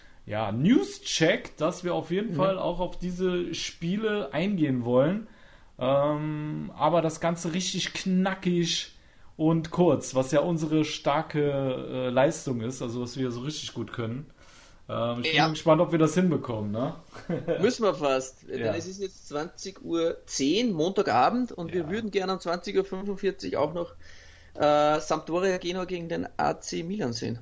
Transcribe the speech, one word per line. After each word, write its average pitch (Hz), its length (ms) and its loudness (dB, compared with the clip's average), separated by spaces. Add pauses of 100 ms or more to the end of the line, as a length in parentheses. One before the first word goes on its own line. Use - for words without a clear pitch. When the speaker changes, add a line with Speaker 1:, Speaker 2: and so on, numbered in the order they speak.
(240)
Speaker 1:
ja, 104 260 -4
News-Check, 196 1080 2
dass 175 260 -2
wir 175 80 -2
auf 160 180 -2
jeden 208 200 0
Speaker 2:
Mhm. 170 60 -4
Speaker 1:
Fall 185 220 2
auch 175 220 -2
auf 180 180 -4
diese 180 540 -2
Spiele 208 800 -2
eingehen 151 540 2
wollen. 147 400 4 (520)
Ähm, 151 960 0
aber 160 280 2
das 165 180 -2
Ganze 170 320 -2
richtig 180 400 -4
knackig 185 1040 0 (400)
und 160 340 2
kurz, 160 440 4
was 131 180 0
ja 147 80 6
unsere 156 460 2
starke, 151 560 0
äh, 131 680 -2
Leistung 131 540 2
ist, 127 180 -6
also 123 220 -4
was 120 160 -8
wir 127 120 -2
so 120 100 -6
richtig 147 340 -8
gut 110 180 -6
können. 120 320 -6 (640)
Ähm, 117 300 -2
ich 135 120 -2
bin 160 60 2
Speaker 2:
Ja. 143 120 4
Speaker 1:
gespannt, 156 320 4
ob 165 120 2
wir 165 60 4
das 156 160 4
hinbekommen, 120 580 0
ne? 131 240 -4 (320)
<laughs> 170 320 -2
Speaker 2:
Müssen 233 240 2
wir 185 100 4
fast, 135 540 -2
Speaker 1:
Ja. - 80 -6
Speaker 2:
denn 113 180 0
es 165 120 -6
ist 190 140 -12
jetzt - 280 -10
zwanzig 170 520 -8
Uhr 165 360 0 (100)
zehn 196 460 2
Montagabend 175 800 2
und 165 200 -8
wir 175 100 0
Speaker 1:
Ja. 151 80 -8
Speaker 2:
würden 214 200 -4
gerne 190 220 0
um 180 80 -4
zwanzig 185 360 -4
Uhr 190 80 4
fünfundvierzig 190 720 -4
auch 151 180 2
noch, 170 200 -6 (600)
äh, 147 460 4
Sampdoria 175 580 0
Genua 180 260 -4
gegen 175 240 -6
den 170 180 -4 (100)
A - 240 0
C 175 220 -6
Milan 170 300 -4
sehen. 117 300 -6